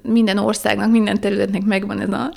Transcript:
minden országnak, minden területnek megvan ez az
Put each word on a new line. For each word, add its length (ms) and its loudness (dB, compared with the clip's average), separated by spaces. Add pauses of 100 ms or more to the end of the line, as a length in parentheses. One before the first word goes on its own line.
minden 360 2
országnak, 520 0
minden 300 2
területnek 440 0
megvan 360 -2
ez 120 -2
az 240 -4